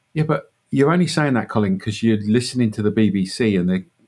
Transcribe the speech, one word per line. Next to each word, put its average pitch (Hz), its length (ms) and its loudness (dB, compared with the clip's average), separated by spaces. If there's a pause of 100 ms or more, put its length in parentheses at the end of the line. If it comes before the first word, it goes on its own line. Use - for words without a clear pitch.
(140)
yeah, 156 100 -2
but 151 260 -4 (200)
you're 139 200 2
only 175 160 2
saying 147 280 0
that, 110 160 -2
Colin, 98 280 0
'cause - 240 -8
you're 110 200 2
listening 120 500 0
to 107 100 -6
the 104 80 0
B 104 200 2
B 95 160 -2
C 107 280 0
and 90 140 0
they're 92 160 -2 (240)